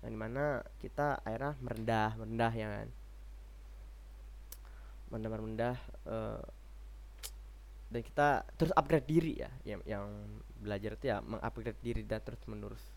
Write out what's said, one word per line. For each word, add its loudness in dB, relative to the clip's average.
Yang -6
dimana 0
kita 2
akhirnya 0
merendah, 4
merendah 4
ya 0
kan. -2
Merendah, -2
merendah, 2
eh, -2
dan 0
kita 6
terus 6
upgrade 8
diri 6
ya. -4
Yang, -4
yang 0
belajar 0
itu -4
ya 6
mengupgrade -2
diri 0
dan 0
terus -8
menerus. -6